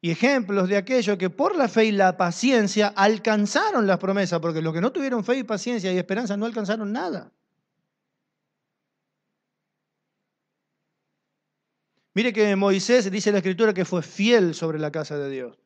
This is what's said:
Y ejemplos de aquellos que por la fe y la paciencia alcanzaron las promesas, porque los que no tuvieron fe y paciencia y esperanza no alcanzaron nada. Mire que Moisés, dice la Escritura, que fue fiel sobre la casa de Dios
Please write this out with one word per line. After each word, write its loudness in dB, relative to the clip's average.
Y -2
ejemplos 2
de 2
aquellos 0
que -2
por 0
la 2
fe 4
y 0
la 4
paciencia 2
alcanzaron 2
las 2
promesas, -2
porque -4
los -2
que -2
no 0
tuvieron -4
fe -2
y -6
paciencia -4
y 0
esperanza -4
no -4
alcanzaron -4
nada. -8
Mire 0
que 2
Moisés, 2
dice 0
la 2
Escritura, 0
que -2
fue -4
fiel 2
sobre -4
la -4
casa -8
de -6
Dios -10